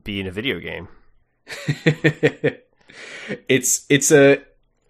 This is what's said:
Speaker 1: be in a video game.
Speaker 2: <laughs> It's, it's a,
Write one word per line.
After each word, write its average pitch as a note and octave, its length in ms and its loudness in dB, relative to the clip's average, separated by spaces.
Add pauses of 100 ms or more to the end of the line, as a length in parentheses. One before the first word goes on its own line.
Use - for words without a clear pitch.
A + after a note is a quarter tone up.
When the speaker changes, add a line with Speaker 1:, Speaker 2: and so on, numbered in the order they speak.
Speaker 1:
be G2+ 160 -8
in F#2+ 80 -6
a F#2+ 60 -8
video G#2+ 260 -6
game. E2+ 300 -12 (580)
Speaker 2:
<laughs> - 1120 -4 (920)
It's, - 420 0
it's C#3 200 2
a, C#3 280 8 (520)